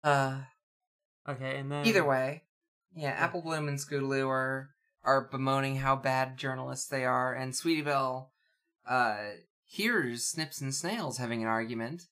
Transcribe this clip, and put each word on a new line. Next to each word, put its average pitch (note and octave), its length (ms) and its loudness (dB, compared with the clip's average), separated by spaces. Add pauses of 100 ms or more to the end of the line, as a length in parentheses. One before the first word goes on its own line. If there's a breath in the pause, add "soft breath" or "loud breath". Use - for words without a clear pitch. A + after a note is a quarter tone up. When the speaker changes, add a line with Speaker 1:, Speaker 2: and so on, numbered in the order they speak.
Speaker 1:
Uh, C3+ 380 4 (840)
Speaker 2:
Okay, C3+ 320 -4
and C#3 140 -6
then D3 140 0
Speaker 1:
either G3 180 6
way, C3+ 380 2 (520)
yeah, D3+ 140 -4
Speaker 2:
Yeah. C#3+ 160 0
Speaker 1:
Apple F3 160 -2
Bloom D#3+ 260 -2
and C#3+ 120 -2
Scootaloo C#3 500 0
are, C3 420 -2 (320)
are C3+ 280 4
bemoaning C3+ 460 0
how C3+ 200 4
bad C3 400 0
journalists C3 500 -6
they C3 200 0
are, B2+ 280 2
and C3 220 -4
Sweetie E3 240 2
Belle, C3+ 500 0 (560)
uh, G#2+ 440 2 (340)
hears E3+ 640 0
Snips D3+ 340 -4
and C3+ 140 -4
Snails E3+ 420 -4
having A#2 260 -2
an A2+ 60 0
argument A2+ 640 -2